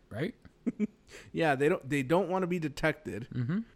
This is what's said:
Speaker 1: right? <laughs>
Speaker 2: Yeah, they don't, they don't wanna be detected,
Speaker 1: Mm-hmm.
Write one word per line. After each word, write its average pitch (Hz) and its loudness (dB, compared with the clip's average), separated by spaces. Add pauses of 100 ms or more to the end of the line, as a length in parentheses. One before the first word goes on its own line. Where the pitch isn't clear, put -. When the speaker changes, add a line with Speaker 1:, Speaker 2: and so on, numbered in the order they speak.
Speaker 1:
right? 175 -6 (420)
<laughs> 208 0 (440)
Speaker 2:
Yeah, 160 2
they 143 4
don't, 175 0
they 143 2
don't 165 2
wanna 185 0
be 175 0
detected, 143 -4
Speaker 1:
Mm-hmm. 127 -2 (160)